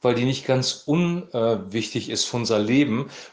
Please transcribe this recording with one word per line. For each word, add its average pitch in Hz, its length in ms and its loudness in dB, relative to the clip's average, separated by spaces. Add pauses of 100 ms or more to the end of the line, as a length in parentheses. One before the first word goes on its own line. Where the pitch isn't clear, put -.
weil 123 140 4
die 120 100 0
nicht 131 220 -2
ganz 131 400 0
unwichtig 117 1200 0
ist 113 160 -2
für - 140 -4
unser 113 200 0
Leben, 123 520 2 (220)